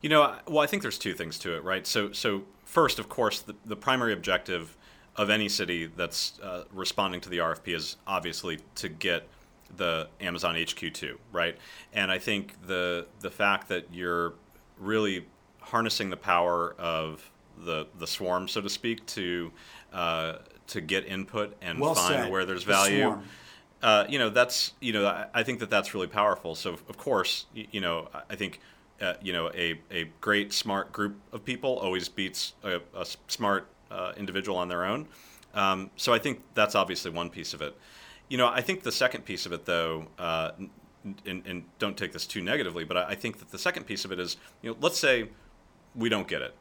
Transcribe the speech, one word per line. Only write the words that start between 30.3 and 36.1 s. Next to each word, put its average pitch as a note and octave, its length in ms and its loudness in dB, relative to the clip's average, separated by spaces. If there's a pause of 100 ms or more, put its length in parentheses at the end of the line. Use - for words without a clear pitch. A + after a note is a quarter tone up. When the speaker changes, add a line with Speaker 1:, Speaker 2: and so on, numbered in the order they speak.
Speaker 1:
smart G2 380 -2
group G#2 280 -2 (120)
of A2+ 120 -12
people C3 360 -2
always F#2 280 0
beats - 460 -4 (100)
a, F#2+ 120 -2 (200)
a F#2 60 -8
s-, - 160 -8 (100)
smart, G2+ 400 0 (220)
uh, F#2 260 -4
individual F#2+ 440 -4
on F2+ 80 0
their F2+ 180 0
own. C3+ 220 -2 (480)
Um, G2 400 2
so - 180 4